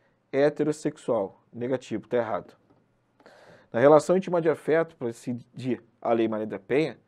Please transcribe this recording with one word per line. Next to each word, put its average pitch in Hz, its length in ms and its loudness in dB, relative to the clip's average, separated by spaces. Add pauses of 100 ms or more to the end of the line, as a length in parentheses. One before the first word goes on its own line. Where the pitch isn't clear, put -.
(320)
heterossexual. 147 1120 -2 (100)
Negativo, 120 560 -6
tá 123 100 -2
errado. 107 380 -4 (1160)
Na 117 60 -2
relação 147 360 6
íntima 180 240 -2
de 160 100 0
afeto, 160 460 -2
pra 120 140 -8
incidir 120 720 -8 (160)
a 117 140 -2
Lei 113 140 2
Maria 110 180 -4
da 104 140 -10
Penha, 139 480 -2